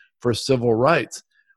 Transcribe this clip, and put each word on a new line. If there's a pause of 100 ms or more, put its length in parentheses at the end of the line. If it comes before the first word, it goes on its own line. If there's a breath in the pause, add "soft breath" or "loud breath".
(200 soft breath)
for
civil
rights. (340)